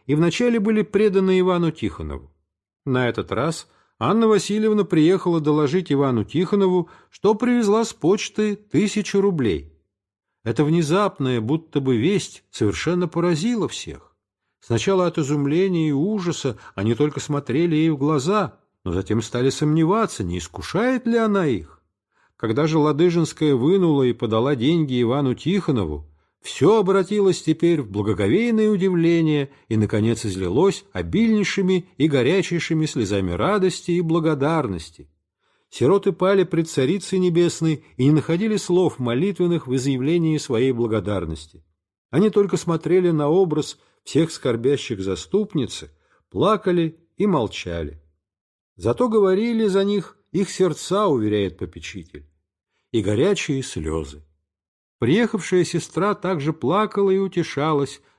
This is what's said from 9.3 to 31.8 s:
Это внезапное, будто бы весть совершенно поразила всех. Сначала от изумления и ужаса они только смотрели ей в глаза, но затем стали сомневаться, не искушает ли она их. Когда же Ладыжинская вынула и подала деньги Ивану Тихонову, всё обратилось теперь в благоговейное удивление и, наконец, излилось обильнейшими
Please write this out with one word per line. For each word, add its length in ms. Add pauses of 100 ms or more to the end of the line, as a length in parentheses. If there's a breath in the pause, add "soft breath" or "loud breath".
Это 220
внезапное, 760
будто 380
бы 180
весть 540
совершенно 560
поразила 640
всех. 460 (440)
Сначала 480
от 100
изумления 680
и 60
ужаса 640 (180 loud breath)
они 180
только 280
смотрели 540
ей 140
в 80
глаза, 640 (240)
но 80
затем 300
стали 280
сомневаться, 760
не 140
искушает 680
ли 100
она 300
их. 340 (560)
Когда 300
же 100
Ладыжинская 760
вынула 480
и 100
подала 420
деньги 460
Ивану 320
Тихонову, 800 (300)
всё 360
обратилось 640
теперь 400
в 80
благоговейное 800
удивление 800 (180 soft breath)
и, 100
наконец, 480
излилось 680
обильнейшими 960 (100)